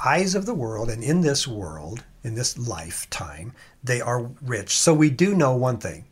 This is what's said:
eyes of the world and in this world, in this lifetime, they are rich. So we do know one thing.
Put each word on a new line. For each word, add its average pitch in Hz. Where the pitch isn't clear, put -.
eyes 180
of 196
the 233
world 110
and 110
in 160
this 139
world, 82
in 110
this 120
lifetime, 87
they 123
are 120
rich. 120
So -
we 151
do 185
know 139
one 123
thing. 80